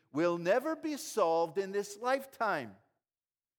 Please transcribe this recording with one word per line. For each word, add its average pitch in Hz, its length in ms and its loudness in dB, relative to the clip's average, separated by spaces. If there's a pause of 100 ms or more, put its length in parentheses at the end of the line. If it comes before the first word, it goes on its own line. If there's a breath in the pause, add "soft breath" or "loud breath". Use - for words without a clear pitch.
(140 soft breath)
will 175 240 2
never 247 380 2
be 311 220 -6
solved 165 600 0
in 196 140 -4
this 202 260 -4
lifetime. 214 760 -2 (840)